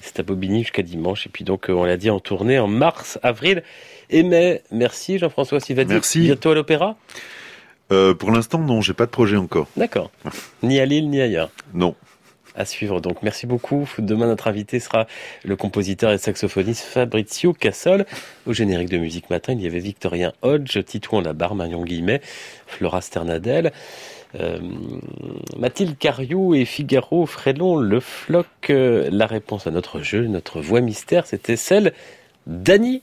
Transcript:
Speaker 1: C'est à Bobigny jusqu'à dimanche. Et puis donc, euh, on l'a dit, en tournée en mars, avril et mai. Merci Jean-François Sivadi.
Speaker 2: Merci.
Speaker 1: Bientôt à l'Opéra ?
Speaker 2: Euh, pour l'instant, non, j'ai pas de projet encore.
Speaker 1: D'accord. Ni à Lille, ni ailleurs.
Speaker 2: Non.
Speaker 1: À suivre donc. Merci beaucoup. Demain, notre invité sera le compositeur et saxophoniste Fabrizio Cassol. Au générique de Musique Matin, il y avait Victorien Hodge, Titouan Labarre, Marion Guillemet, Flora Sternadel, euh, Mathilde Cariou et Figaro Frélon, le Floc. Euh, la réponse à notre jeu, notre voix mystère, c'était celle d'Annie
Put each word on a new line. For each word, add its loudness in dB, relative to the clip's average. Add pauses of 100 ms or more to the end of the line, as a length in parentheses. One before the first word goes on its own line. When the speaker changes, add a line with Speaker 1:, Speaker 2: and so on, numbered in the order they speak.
Speaker 1:
C'est -12
à -4
Bobigny -2
jusqu'à -4
dimanche. -6
Et -16
puis -14
donc, -4
euh, 2
on 2
l'a 0
dit, 0
en 0
tournée 0
en 2
mars, 0
avril 0 (480)
et 6
mai. 4 (100)
Merci -2
Jean-François 0
Sivadi. 0
Speaker 2:
Merci. 2
Speaker 1:
Bientôt 4
à 6
l'Opéra ? 2 (960)
Speaker 2:
Euh, 8
pour -2
l'instant, 2
non, 2
j'ai 0
pas 2
de -10
projet 4
encore. 0 (100)
Speaker 1:
D'accord. -2 (500)
Ni 2
à 6
Lille, 2
ni 0
ailleurs. 0 (240)
Speaker 2:
Non. 2 (600)
Speaker 1:
À -4
suivre -4
donc. -4
Merci -4
beaucoup. -2
Demain, 0
notre 0
invité -4
sera 0 (380)
le -2
compositeur 0
et 4
saxophoniste -2
Fabrizio 0
Cassol. 0 (400)
Au -4
générique 0
de -2
Musique -6
Matin, -4
il -4
y -4
avait -4
Victorien -4
Hodge, 0
Titouan -4
Labarre, -4
Marion -4
Guillemet, -2 (480)
Flora -4
Sternadel, -2 (680)
euh, -4 (1000)
Mathilde -2
Cariou 0
et 4
Figaro 0
Frélon, 0
le 2
Floc. 0 (220)
Euh, 4
la 2
réponse -6
à -2
notre -4
jeu, 0
notre -6
voix 2
mystère, 0
c'était -2
celle 2 (540)
d'Annie 4